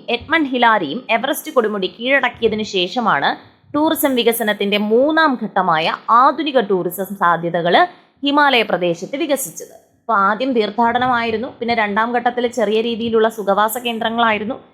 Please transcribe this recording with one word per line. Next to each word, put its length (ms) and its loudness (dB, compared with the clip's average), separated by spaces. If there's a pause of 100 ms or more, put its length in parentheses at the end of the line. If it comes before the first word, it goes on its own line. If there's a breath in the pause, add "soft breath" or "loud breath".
എഡ്മണ്ട് 400 -2
ഹിലാരിയും 600 0
എവറസ്റ്റ് 420 -2
കൊടുമുടി 480 0
കീഴടക്കിയതിനു 640 0
ശേഷമാണ് 720 0 (400 loud breath)
ടൂറിസം 400 0
വികസനത്തിന്റെ 640 0
മൂന്നാം 680 2
ഘട്ടമായ 520 0 (140)
ആധുനിക 500 4
ടൂറിസം 460 -2
സാധ്യതകൾ 840 0 (380 loud breath)
ഹിമാലയ 360 2
പ്രദേശത്ത് 540 -2
വികസിച്ചത്. 760 -6 (100)
അപ്പൊ 120 -4
ആദ്യം 400 2
തീർത്ഥാടനമായിരുന്നു, 920 0 (120)
പിന്നെ 160 -2
രണ്ടാം 380 0
ഘട്ടത്തിൽ 340 0
ചെറിയ 340 0
രീതിയിലുള്ള 480 0
സുഖവാസ 480 0
കേന്ദ്രങ്ങളായിരുന്നു. 800 -2 (180)